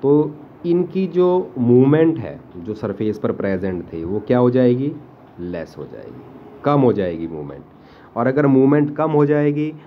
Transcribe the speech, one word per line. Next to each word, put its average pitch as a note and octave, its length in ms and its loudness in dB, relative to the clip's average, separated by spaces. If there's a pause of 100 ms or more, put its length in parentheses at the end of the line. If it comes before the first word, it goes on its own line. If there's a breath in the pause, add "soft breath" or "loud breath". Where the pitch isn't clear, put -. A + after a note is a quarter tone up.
तो D3 320 2 (320)
इनकी F3+ 420 0
जो F3+ 500 0
मूवमेंट C3+ 600 4
है, D2+ 200 -10 (180)
जो F2+ 180 -10
सरफेस G#2 440 -4
पर G#2+ 160 -2
प्रेजेंट F#2+ 580 -4
थे, E2 120 -10
वो G2+ 160 -4
क्या B2 180 0
हो B2 120 4
जाएगी, B2+ 420 0 (480)
लेस F2 380 -10
हो D2 60 -12
जाएगी, G#1+ 380 -18 (420)
कम C#3+ 160 2
हो B2 120 4
जाएगी F2 360 -4
मूवमेंट। C#2+ 360 -12 (520 loud breath)
और A#2+ 100 0
अगर C#3 220 2
मूवमेंट D3 480 4
कम D#3 140 -2
हो D3 160 4
जाएगी D3 460 0 (140 loud breath)